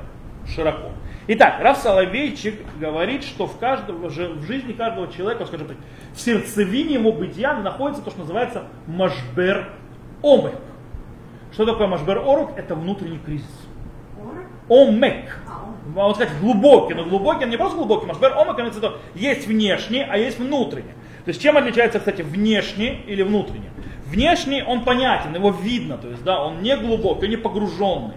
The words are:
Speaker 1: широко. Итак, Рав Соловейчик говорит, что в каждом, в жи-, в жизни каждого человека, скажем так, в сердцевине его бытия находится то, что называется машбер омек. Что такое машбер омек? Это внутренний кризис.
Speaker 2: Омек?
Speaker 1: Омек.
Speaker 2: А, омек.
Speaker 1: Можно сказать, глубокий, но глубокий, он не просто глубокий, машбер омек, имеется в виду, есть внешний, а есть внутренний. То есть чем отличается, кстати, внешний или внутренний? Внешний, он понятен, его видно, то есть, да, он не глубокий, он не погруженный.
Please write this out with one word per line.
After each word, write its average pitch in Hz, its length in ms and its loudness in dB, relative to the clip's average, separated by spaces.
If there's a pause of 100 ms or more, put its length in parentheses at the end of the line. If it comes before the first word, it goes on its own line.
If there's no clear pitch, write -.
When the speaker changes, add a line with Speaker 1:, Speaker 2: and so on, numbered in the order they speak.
(480)
Speaker 1:
широко. 156 420 -2 (420)
Итак, - 280 6
Рав - 180 6
Соловейчик 202 800 0 (240)
говорит, 165 420 -2
что - 240 -4
в - 100 -10
каждом, 208 420 -2
в 170 120 -8
жи-, 165 200 -6
в 147 160 -10
жизни 240 260 -6
каждого 220 400 -4
человека, 202 340 -4
скажем 143 220 -10
так, - 80 -14 (360)
в - 80 -14
сердцевине 233 760 0
его 220 180 4
бытия 185 420 -2
находится 226 480 -4
то, 208 80 -10
что - 80 -12
называется 185 460 -4 (240)
машбер 185 800 0 (540)
омек. 262 340 6 (960)
Что 220 140 0
такое 220 200 2
машбер 180 320 0
омек? 269 380 4
Это 185 180 -8
внутренний 165 500 -6
кризис. 147 220 -6 (720)
Speaker 2:
Омек? 311 300 -14 (200)
Speaker 1:
Омек. 240 720 6 (100)
Speaker 2:
А, - 180 -12
омек. 139 280 -12
Speaker 1:
Можно 202 200 2
сказать, 151 260 -2
глубокий, 214 540 8
но 165 100 -4
глубокий, 196 400 0
он 233 60 -2
не 233 60 -2
просто 330 200 -2
глубокий, 220 300 0
машбер 175 300 2
омек, 294 220 4
имеется 226 220 -6
в - 20 -2
виду, 214 120 -2 (200)
есть 226 320 -2
внешний, 214 560 0
а 202 160 -2
есть 233 220 0
внутренний. 262 540 -4 (300)
То - 40 -4
есть 170 120 -6
чем 294 160 6
отличается, 233 440 4
кстати, 190 220 -2
внешний 208 840 0
или 196 160 0
внутренний? - 480 0 (360)
Внешний, 269 580 2
он 240 180 0
понятен, 247 500 2
его 196 180 4
видно, 175 460 -2
то 117 120 -12
есть, 120 160 -10
да, 170 180 2
он 160 180 -4
не 247 160 2
глубокий, 202 500 0
он 208 40 -2
не 226 60 0
погруженный. 180 800 -2